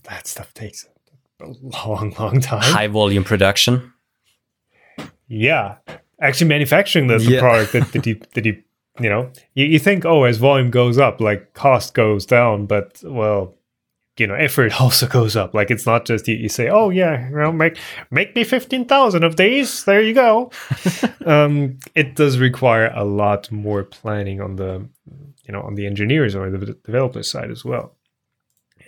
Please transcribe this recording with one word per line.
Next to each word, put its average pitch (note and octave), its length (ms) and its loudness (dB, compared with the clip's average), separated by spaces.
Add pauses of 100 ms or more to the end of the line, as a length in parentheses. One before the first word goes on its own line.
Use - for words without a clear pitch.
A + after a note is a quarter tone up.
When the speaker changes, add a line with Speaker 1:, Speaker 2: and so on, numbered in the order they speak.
Speaker 1:
that - 240 -16
stuff - 260 -16
takes - 320 -18 (540)
a D#2+ 60 -20 (140)
long, G#2+ 600 -8
long A2+ 200 0
time. A2+ 220 -4
Speaker 2:
High A2+ 240 2
volume G#2 380 0
production. G#2+ 680 0 (1400)
Speaker 1:
Yeah. A2+ 500 -2 (420)
Actually C#3+ 280 2
manufacturing D3 600 2
the, A2+ 100 4
the A#2 140 4
Speaker 2:
Yeah. B2+ 80 2
Speaker 1:
product A#2 320 4
that, A#2+ 200 0
that B2 140 -4
you, A2 140 -4 (140)
that A2+ 120 -2
you, G#2 160 -4 (380)
you A#2 80 -2
know, A#2+ 220 -4 (240)
you, C#3 120 0
you D#3 140 4
think, G3 240 0
oh, E3 180 4
as A#2+ 160 2
volume C3 320 4
goes B2 280 2
up, B2 220 2
like, G#2 320 -2
cost C3 420 0
goes G#2+ 300 0
down, A2+ 420 2
but, G2+ 380 -4
well, G#2+ 500 -4 (640)
you A2+ 80 0
know, G3 80 -4
effort C3 460 0
<laughs> - 0 -
also B2 280 2
goes A2+ 280 0
up. F#2+ 160 -2
Like, G#2 180 0
it's A#2 140 -4
not A#2 220 0
just A2 220 -4
you, A2 80 -2
you A2+ 120 -6
say, A#2 220 -4
"Oh G#3 200 4
yeah, D#3+ 380 0
you C#3+ 80 -8
know, D3+ 160 0
make, E3 240 0 (340)
make - 240 -2
me A#3 100 0
fifteen B3 420 -2
thousand A#3 380 4
of D#3+ 120 0
these. B3 480 0
There G3+ 160 4
you A3 140 2
go." B3 420 4
<laughs> - 680 -4
Um, D3 540 2 (160)
it C3 180 0
does C#3 240 2
require A#2+ 560 2
a G2+ 100 -4
lot G2+ 460 -2
more G#2 320 -6
planning G2 580 -8
on G2 160 -10
the, F#2+ 300 -8 (560)
you G2 100 -18
know, G2+ 80 -10
on G#2 140 -12
the G2+ 100 -6
engineers G#2 520 0
or F#2+ 140 -6
the G2 160 -6
de-, A2 80 -10 (100)
developer B2 400 -4
side A#2 260 -8
as A2+ 140 -14
well. B2 320 -8 (920)